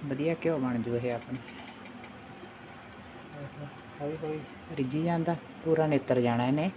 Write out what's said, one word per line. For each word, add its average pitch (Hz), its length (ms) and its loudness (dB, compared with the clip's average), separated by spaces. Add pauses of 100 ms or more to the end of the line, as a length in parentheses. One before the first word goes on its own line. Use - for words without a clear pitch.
ਵਧੀਆ 143 300 2 (100)
ਘਿਓ 165 140 4
ਬਣ 123 240 0
ਜੂ 120 140 0
ਇਹ 120 160 0
ਆਪਣੀ। 120 260 -4 (2500)
ਹੌਲੀ 147 220 -2
ਹੌਲੀ 156 180 -2 (360)
ਰਿੱਝੀ 143 260 2
ਜਾਂਦਾ, 170 340 4 (280)
ਪੂਰਾ 160 220 6
ਨਿੱਤਰ 135 340 6
ਜਾਣਾ 120 260 6
ਇਹਨੇ। 151 300 4